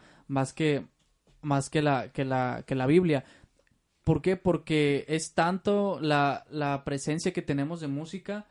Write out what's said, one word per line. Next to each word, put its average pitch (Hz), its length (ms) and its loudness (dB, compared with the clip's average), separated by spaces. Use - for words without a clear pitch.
Más 135 240 -2
que, 147 340 0
más 139 280 0
que 156 140 0
la, 135 300 0
que 143 120 -4
la, 127 400 -2
que 135 120 -2
la 131 100 0
Biblia. 156 380 4
¿Por 156 180 2
qué? 185 140 2
Porque 156 720 0
es 160 260 -4
tanto 190 680 0
la, 143 480 2
la 143 360 -4
presencia 151 480 -2
que 180 100 -4
tenemos 151 380 -2
de 151 80 -6
música 180 640 -8